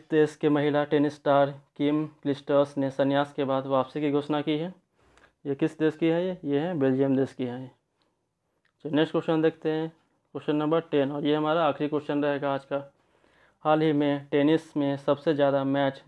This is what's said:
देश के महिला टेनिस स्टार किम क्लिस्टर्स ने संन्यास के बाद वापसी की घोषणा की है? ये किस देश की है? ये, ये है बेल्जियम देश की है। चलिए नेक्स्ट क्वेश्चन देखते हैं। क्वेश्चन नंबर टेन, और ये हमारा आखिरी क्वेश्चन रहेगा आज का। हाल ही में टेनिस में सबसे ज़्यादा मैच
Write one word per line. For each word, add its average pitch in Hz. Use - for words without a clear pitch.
देश 151
के 156
महिला 147
टेनिस 147
स्टार 143
किम 151
क्लिस्टर्स 143
ने 135
संन्यास 139
के 143
बाद 135
वापसी 135
की 147
घोषणा 147
की 151
है? 175
ये 139
किस 156
देश 156
की 165
है? 165
ये, 185
ये 143
है 175
बेल्जियम 135
देश 131
की 131
है। 127
चलिए 151
नेक्स्ट 156
क्वेश्चन 160
देखते 160
हैं। 156
क्वेश्चन 147
नंबर 151
टेन, 143
और 147
ये 147
हमारा 151
आखिरी 147
क्वेश्चन 147
रहेगा 139
आज 135
का। 143
हाल 156
ही 160
में 143
टेनिस 156
में 139
सबसे 147
ज़्यादा 139
मैच 139